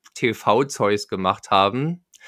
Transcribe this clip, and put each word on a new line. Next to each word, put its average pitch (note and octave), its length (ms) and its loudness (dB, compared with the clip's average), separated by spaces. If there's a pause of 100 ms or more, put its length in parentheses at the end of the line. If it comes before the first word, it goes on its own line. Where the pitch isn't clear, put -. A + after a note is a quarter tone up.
(160)
T-V-Zeugs A2 920 0
gemacht F#2+ 420 -4
haben. A#2+ 540 2 (240)